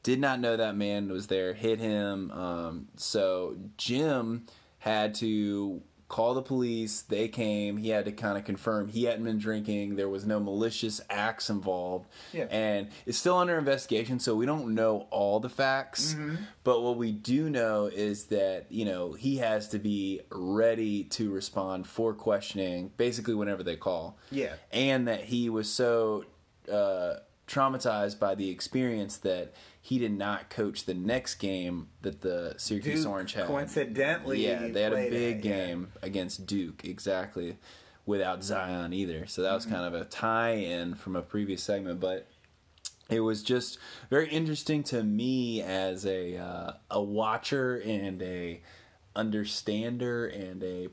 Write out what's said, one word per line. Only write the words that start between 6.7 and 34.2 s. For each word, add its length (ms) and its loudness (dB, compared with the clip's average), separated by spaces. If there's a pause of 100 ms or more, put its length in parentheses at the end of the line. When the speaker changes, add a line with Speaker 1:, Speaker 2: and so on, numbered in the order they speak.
Speaker 1:
They 240 0
came. 500 0
He 120 -2
had 160 2
to 60 -2
kinda 300 -2
confirm 460 -2
he 160 0
hadn't 220 0
been 120 0
drinking. 600 -2
There 120 2
was 160 -2
no 140 2
malicious 680 0
acts 420 0
involved. 560 -2 (260)
Speaker 2:
Yeah. 160 -2
Speaker 1:
And 380 2 (180)
it's 120 -2
still 200 4
under 220 4
investigation, 600 2
so 160 2
we 120 4
don't 260 0
know 380 4
all 300 4
the 80 -4
facts. 640 0
Speaker 2:
Mm-hmm. 220 -4 (280)
Speaker 1:
But 180 6
what 160 2
we 140 2
do 380 2
know 380 2
is 400 -2
that, 440 0
you 140 0
know, 280 0
he 240 0
has 320 2
to 100 -2
be 420 0 (100)
ready 720 2
to 260 -2
respond 560 -2
for 300 0
questioning, 840 0
basically 380 2
whenever 260 0
they 140 -2
call. 420 -2 (140)
Speaker 2:
Yeah. 220 -2 (180)
Speaker 1:
And 380 2
that 160 -2
he 240 0
was 220 0
so, 520 4 (480)
uh, 440 2 (320)
traumatized 720 2
by 160 4
the 160 -2
experience 680 -2
that 340 -2 (300)
he 160 -2
did 140 2
not 400 -2
coach 340 -2
the 80 -2
next 420 0
game 520 -4 (160)
that 180 -6
the 360 -2
Syracuse 480 -2
Speaker 2:
Duke 60 -2
Speaker 1:
Orange 220 -4
had. 140 -2
Speaker 2:
coincidentally 1000 0